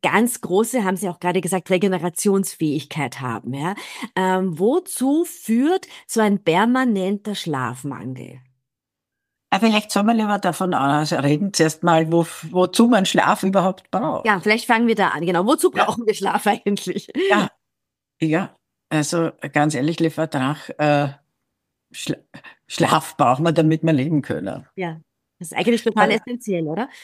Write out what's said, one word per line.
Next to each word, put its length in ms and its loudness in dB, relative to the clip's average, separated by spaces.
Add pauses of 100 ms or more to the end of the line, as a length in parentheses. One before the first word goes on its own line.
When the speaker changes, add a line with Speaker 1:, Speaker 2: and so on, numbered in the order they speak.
Speaker 1:
ganz 380 2
große, 440 0
haben 120 0
Sie 120 -6
auch 120 -8
gerade 200 0
gesagt, 300 -4
Regenerationsfähigkeit 1500 -2
haben, 340 -6
ja. 200 -4 (420)
Ähm, 420 0
wozu 640 0
führt 640 -2 (220)
so 120 -2
ein 220 2
permanenter 920 0
Schlafmangel? 1040 -8 (1120)
Speaker 2:
Ja, 80 0
vielleicht 320 2
soll 100 2
man 140 2
lieber 220 0
davon, 340 -2
äh, 40 0 (380)
reden, 380 0
zuerst 320 0
mal, 260 4
wo-, 160 2 (240)
wozu 380 4
man 180 4
Schlaf 380 2
überhaupt 480 0
braucht. 340 -2
Speaker 1:
Ja, 140 4
vielleicht 260 0
fangen 220 4
wir 60 4
da 140 2
an. 160 -2
Genau, 220 2
wozu 260 2
Speaker 2:
Ja. 120 0
Speaker 1:
brauchen 220 -4
wir 80 0
Schlaf 340 -2
eigentlich? 600 -4 (220)
Speaker 2:
Ja, 180 2 (720)
ja. 360 -2 (360)
Also 380 -2 (220)
ganz 220 2
ehrlich, 260 -2
lieber 260 -2
Drach, 500 -4
äh, 320 2 (840)
Schla-, 260 -6 (480)
Schlaf 500 0
braucht 240 4
man, 140 2
damit 280 4
wir 120 2
leben 260 0
können. 460 -8 (100)
Speaker 1:
Ja, 240 -8 (380)
das 120 -14
ist 60 -10
eigentlich 260 0
total 280 2
Speaker 2:
Ja. 80 2
Speaker 1:
essentiell, 480 -4
oder? 240 -6 (140)